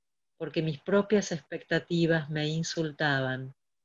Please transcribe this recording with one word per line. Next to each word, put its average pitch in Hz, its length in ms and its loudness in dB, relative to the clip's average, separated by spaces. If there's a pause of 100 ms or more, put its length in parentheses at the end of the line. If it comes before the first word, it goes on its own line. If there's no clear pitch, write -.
(360)
porque 160 260 -4
mis 160 180 -4
propias 202 500 2
expectativas 165 960 0
me 151 200 -2
insultaban 143 1080 -2 (300)